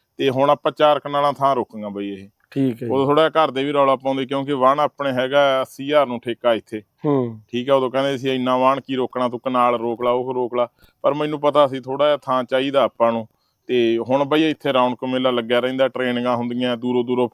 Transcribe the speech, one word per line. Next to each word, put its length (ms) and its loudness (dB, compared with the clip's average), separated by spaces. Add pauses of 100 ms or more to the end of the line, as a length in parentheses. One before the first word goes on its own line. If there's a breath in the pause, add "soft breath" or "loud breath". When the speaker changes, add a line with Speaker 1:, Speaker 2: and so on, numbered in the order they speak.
(180)
Speaker 1:
ਤੇ 120 0
ਹੁਣ 200 2
ਆਪਾਂ 220 0
ਚਾਰ 280 4
ਕਨਾਲਾਂ 340 -2
ਥਾਂ 220 0
ਰੋਕੀਆਂ 340 -6
ਬਈ 200 -8
ਇਹ। 200 -12 (220)
Speaker 2:
ਠੀਕ 320 -4
ਹੈ 40 -6
ਜੀ। 60 -4
Speaker 1:
ਉਦੋਂ 120 0
ਥੋੜ੍ਹਾ 240 2
ਜਿਹਾ 160 2
ਘਰ 60 -2
ਦੇ 120 -4
ਵੀ 80 -4
ਰੌਲਾ 240 2
ਪਾਉਂਦੇ, 300 -4
ਕਿਉਂਕਿ 280 -4
ਵਾਹਣ 260 4
ਆਪਣੇ 320 -2
ਹੈਗਾ 500 2
ਅੱਸੀ 240 -8
ਹਜ਼ਾਰ 220 4
ਨੂੰ 120 -6
ਠੇਕਾ 340 0
ਇੱਥੇ। 280 -6 (240)
Speaker 2:
ਹੂੰ। 340 -2 (120)
Speaker 1:
ਠੀਕ 180 -4
ਆ, 60 4
ਉਦੋਂ 160 2
ਕਹਿੰਦੇ 260 -2
ਸੀ, 180 -4
"ਇੰਨਾ 220 0
ਵਾਹਣ 220 2
ਕੀ 160 -8
ਰੋਕਣਾ 340 -2
ਤੂੰ, 100 -8
ਕਨਾਲ 360 2
ਰੋਕ 260 -4
ਲਾ, 100 0
ਉਹ 220 -4
ਰੋਕ 220 -4
ਲਾ।" 120 0 (340 soft breath)
ਪਰ 120 2
ਮੈਨੂੰ 260 -4
ਪਤਾ 280 4
ਸੀ 120 -6
ਥੋੜ੍ਹਾ 280 -2
ਜਿਹਾ 100 2
ਥਾਂ 260 -2
ਚਾਹੀਦਾ 400 0
ਆਪਾਂ 280 2
ਨੂੰ। 160 -4 (400)
ਤੇ 300 2
ਹੁਣ 280 0
ਬਈ 240 2
ਇੱਥੇ 240 -2
ਰੌਣਕ 300 0
ਮੇਲਾ 280 0
ਲੱਗਿਆ 280 0
ਰਹਿੰਦਾ, 280 0
ਟ੍ਰੇਨਿੰਗਾਂ 480 -2
ਹੁੰਦੀਆਂ, 420 -2
ਦੂਰੋਂ 260 0
ਦੂਰੋਂ 300 0